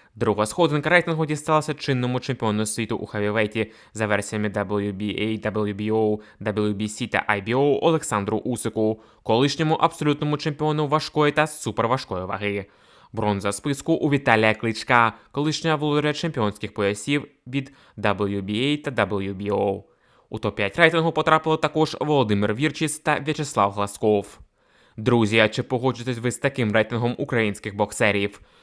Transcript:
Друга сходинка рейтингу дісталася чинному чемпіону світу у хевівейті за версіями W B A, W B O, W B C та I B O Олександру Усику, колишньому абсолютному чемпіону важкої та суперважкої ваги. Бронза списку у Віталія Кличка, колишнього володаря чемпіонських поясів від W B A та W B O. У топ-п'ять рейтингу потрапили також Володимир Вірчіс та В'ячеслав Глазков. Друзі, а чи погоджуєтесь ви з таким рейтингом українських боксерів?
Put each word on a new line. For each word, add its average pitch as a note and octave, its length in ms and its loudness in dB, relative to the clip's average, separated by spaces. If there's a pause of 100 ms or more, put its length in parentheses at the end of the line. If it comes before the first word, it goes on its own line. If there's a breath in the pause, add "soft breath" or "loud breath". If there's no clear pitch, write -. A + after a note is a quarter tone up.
(140 soft breath)
Друга G#2+ 320 0
сходинка D3+ 440 0
рейтингу E3 360 2
дісталася D3+ 480 0
чинному B2+ 460 -2
чемпіону A2 460 -2
світу A2 300 -4
у - 100 -6
хевівейті G#2+ 640 -2 (200 loud breath)
за G#2+ 140 -2
версіями G#2 420 -2
W G2+ 440 -2
B F#2+ 100 -8
A, G#2 500 -4
W G#2 240 -2
B G#2+ 160 -2
O, G#2+ 280 2 (200 loud breath)
W G#2+ 340 0
B G2+ 80 -4
C G#2+ 260 -4
та - 200 -2
I G#2 200 -2
B A#2 60 0
O C#3 280 4
Олександру A2 560 2
Усику, A2 640 -2 (200 soft breath)
колишньому C#3+ 520 2
абсолютному D3 600 0
чемпіону D3+ 500 -2
важкої D3 460 2
та D3+ 140 4
суперважкої A2+ 800 -2
ваги. G2+ 420 -4 (460 soft breath)
Бронза G#2 400 0
списку C#3+ 400 -2
у D3+ 180 2
Віталія A2+ 440 4
Кличка, A#2 580 2 (200 loud breath)
колишнього D#3 440 -2
володаря D3 360 0
чемпіонських A#2+ 640 -4
поясів A2 520 -2 (200)
від C3 260 -6 (260 soft breath)
W G2+ 440 0
B F#2+ 80 -6
A C#3 320 0
та A#2 240 0
W G2 280 -4
B G2+ 160 -6
O. G2 320 0 (460 soft breath)
У A2 100 -8
топ-п'ять G#2 400 -2
рейтингу E3 340 4
потрапили D#3 440 2
також D#3 440 0
Володимир G#2+ 540 2
Вірчіс D3 440 -2
та D3+ 200 0
В'ячеслав C#3 540 0
Глазков. G2+ 680 0 (580 soft breath)
Друзі, A2+ 420 4
а A2 100 6
чи A#2+ 140 -4
погоджуєтесь B2 560 -4
ви A#2+ 120 -2
з - 80 -6
таким B2 340 -2
рейтингом A#2 460 2
українських G#2 580 -2
боксерів? G2+ 640 0 (220 soft breath)